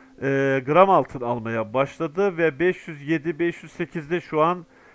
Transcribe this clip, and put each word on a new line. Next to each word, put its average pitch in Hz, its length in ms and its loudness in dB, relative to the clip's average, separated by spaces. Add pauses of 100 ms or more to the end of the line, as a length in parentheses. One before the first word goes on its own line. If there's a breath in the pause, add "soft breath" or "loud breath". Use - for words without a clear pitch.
(220 soft breath)
e, 135 440 0
gram 180 240 6
altın 139 300 2
almaya 113 540 -4
başladı 160 640 -2
ve 156 220 0
beş 175 300 0
yüz 143 200 -12
yedi, 160 300 -2
beş 170 240 -2
yüz 160 100 -20
sekizde 165 480 -6
şu 156 200 -4
an, 175 260 0 (280 soft breath)